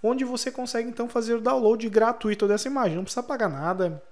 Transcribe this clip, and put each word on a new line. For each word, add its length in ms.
onde 200
você 280
consegue, 400
então, 180
fazer 280
o 40
download 480
gratuito 580
dessa 220
imagem. 280
Não 80
precisa 180
pagar 260
nada. 640